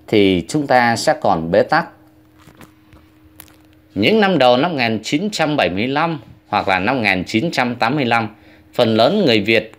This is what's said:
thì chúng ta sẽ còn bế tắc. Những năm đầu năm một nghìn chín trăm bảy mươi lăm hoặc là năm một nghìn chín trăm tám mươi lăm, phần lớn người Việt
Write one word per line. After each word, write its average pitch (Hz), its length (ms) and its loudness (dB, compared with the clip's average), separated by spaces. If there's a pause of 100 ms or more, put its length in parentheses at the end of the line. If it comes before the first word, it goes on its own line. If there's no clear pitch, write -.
thì 95 400 2
chúng 151 200 -4
ta 120 280 2
sẽ 147 260 0
còn 85 300 0
bế 110 120 4
tắc. - 260 -2 (2000)
Những 147 240 0
năm 190 180 2
đầu 123 200 4
năm 170 140 -2
một 147 60 -4
nghìn 113 260 -2
chín 185 280 -4
trăm 151 260 -4
bảy 95 120 0
mươi 101 180 -4
lăm 151 320 -4 (280)
hoặc 95 200 -2
là 92 120 2
năm 117 160 -2
một 123 80 -4
nghìn 92 200 0
chín 117 280 -2
trăm 123 240 -2
tám 120 200 -2
mươi 143 100 -2
lăm, 117 240 0 (440)
phần 113 220 2
lớn 160 300 2
người 113 140 2
Việt 110 400 0